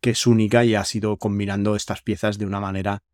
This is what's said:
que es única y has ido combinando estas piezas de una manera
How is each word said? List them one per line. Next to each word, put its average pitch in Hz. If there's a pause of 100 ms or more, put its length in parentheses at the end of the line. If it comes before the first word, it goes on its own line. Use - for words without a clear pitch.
que 123
es -
única 117
y 110
has 98
ido 107
combinando 101
estas -
piezas 104
de 104
una 101
manera 98 (120)